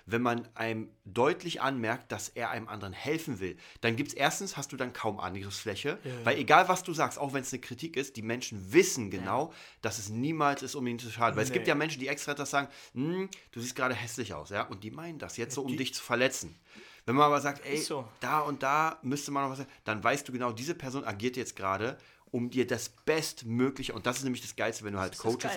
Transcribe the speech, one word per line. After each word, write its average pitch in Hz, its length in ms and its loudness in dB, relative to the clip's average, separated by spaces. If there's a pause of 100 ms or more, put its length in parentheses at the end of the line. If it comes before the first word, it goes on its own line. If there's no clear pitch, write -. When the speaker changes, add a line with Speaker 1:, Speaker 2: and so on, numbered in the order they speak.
Speaker 1:
wenn 117 160 0
man 117 340 2
einem 110 340 -2 (140)
deutlich 147 580 2
anmerkt, 127 520 0
dass 101 160 -6
er 120 200 -4
einem 113 200 -6
anderen 101 240 -8
helfen 143 480 -4
will, 90 160 -4 (240)
dann 117 160 2
gibt's 143 160 -2
erstens, 156 420 0
hast - 160 -8
du 135 60 -10
dann 123 160 -4
kaum 104 260 -2
Angriffsfläche, 98 840 -4
Speaker 2:
Ja, 139 80 -8
ja. 120 140 -6
Speaker 1:
weil 143 140 4
egal, 156 300 8
was 180 140 4
du 175 100 -6
sagst, 147 260 0
auch 135 140 -4
wenn's 135 180 -2
eine 131 100 -4
Kritik 160 360 -6
ist, - 180 -4
die 113 60 -10
Menschen 110 520 -6
wissen 127 380 6
Speaker 2:
Ja. 95 80 -4
Speaker 1:
genau, 110 340 0 (280)
dass 113 180 -2
es 101 100 -8
niemals 139 540 2
ist, 131 120 -6
um 127 120 -2
ihnen 120 120 -2
zu 120 120 -8
schaden, 113 240 4
weil 107 80 4
es 127 80 0
gibt - 140 2
Speaker 2:
Nee. - 40 2
Speaker 1:
ja 156 60 8
Menschen, 147 240 0
die 127 80 -4
extra 143 260 -2
das 143 160 -4
sagen, 139 200 2 (240)
"Hm, 175 360 -2 (220)
du - 80 -12
siehst 123 160 -6
gerade 127 180 2
hässlich 113 400 -6
aus", 76 180 -10
ja, 104 120 0
und 95 220 -10
die 107 60 -8
meinen 160 280 -10
das 92 180 -10
jetzt 117 180 -4
so, 143 80 -4
um 123 80 -4
Speaker 2:
Die 120 60 -2
Speaker 1:
dich 127 160 -2
zu - 80 -6
verletzen. 120 560 0 (480)
Wenn 120 100 2
man 147 100 10
aber 147 160 8
sagt, 139 240 -4
"Ey, 139 100 -2
Speaker 2:
Ist 156 120 0
so. 135 200 -4 (140)
Speaker 1:
da 139 180 2
und 147 240 -2
da 156 380 4
müsste 143 300 -2
man 139 120 0
noch 135 80 -2
was 135 80 -8
sagen", 139 100 -10 (140)
dann 107 200 -2
weißt 139 240 4
du 135 40 4
genau, 123 220 2
diese 135 220 -4
Person 135 280 -4
agiert 113 340 -2
jetzt - 200 -6
gerade, 98 400 0 (320)
um 123 200 0
dir 120 180 2
das 123 220 -2
Bestmögliche, 131 1040 0
und 107 120 -4
das 123 120 0
ist 135 80 -6
nämlich 127 160 0
das - 160 -12
Geilste, 113 260 0
wenn 104 80 -4
du 98 80 -2
halt 92 140 -2
Speaker 2:
Das - 60 -12
ist - 60 -12
das 113 60 4
Speaker 1:
Coaches 120 260 0